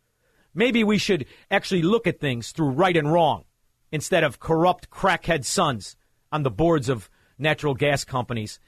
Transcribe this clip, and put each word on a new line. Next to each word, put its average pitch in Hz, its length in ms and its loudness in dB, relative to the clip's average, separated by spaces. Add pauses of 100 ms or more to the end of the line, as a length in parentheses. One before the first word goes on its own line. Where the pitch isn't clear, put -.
(540)
Maybe 226 300 2
we 208 140 2
should 170 280 0 (240)
actually 196 320 0
look 214 260 2
at - 120 -4
things 123 320 -4
through 151 200 -2
right 175 240 2
and 147 160 0
wrong, 151 340 2 (460)
instead 160 320 -2
of 139 160 -2
corrupt 165 500 0
crackhead 170 560 -2
sons 139 500 -2 (360)
on 151 120 -2
the 131 80 0
boards 151 380 2
of 120 200 -4 (280)
natural 147 360 -2
gas 143 320 0
companies 117 600 -6